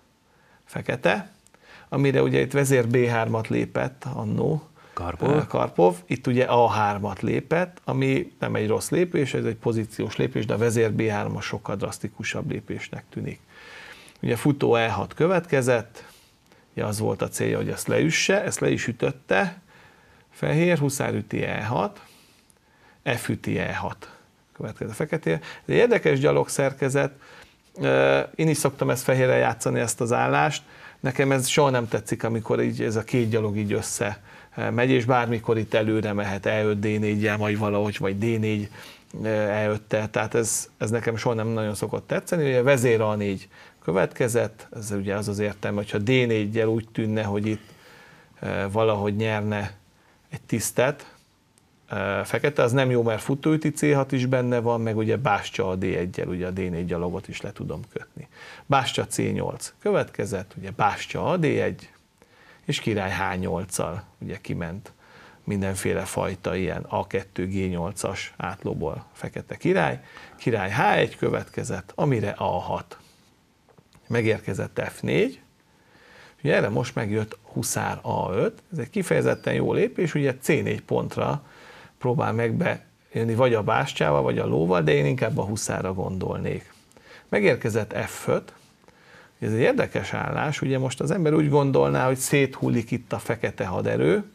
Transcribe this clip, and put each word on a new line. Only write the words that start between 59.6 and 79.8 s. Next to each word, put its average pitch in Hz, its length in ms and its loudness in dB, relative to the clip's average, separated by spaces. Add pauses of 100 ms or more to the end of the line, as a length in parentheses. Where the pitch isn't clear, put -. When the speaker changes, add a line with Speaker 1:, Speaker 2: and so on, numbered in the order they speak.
Speaker 1:
következett, 110 800 -2
ugye 95 180 -10
bástya 101 540 0
a 180 60 0
D 165 80 0
egy, 107 460 0 (760)
és 143 160 -2
király 98 300 0
H 92 280 -2
nyolccal, 90 640 -4 (140)
ugye 95 220 -10
kiment 92 520 -8 (520)
mindenféle 95 600 -2
fajta 92 520 -4
ilyen 90 320 -4
A 101 180 -2
kettő, 98 400 -4
G 95 220 -2
nyolcas 90 680 -4
átlóból - 760 -6
fekete - 440 -12
király, 156 440 0 (360)
király 101 340 -2
H 110 100 -2
egy 175 360 2
következett, 107 800 -4
amire 117 360 0
A 98 280 -2
hat. - 400 -8 (1120)
Megérkezett 107 800 -2
F - 120 -12
négy, 175 400 0 (1040)
ugye 143 120 2
erre 165 140 2
most 120 260 -2
megjött 107 480 -2
huszár 104 600 -4
A 98 300 -2
öt, 131 300 -2 (100)
ez 165 60 -6
egy 117 120 -8
kifejezetten 131 640 0
jó 127 180 0
lépés, 180 420 0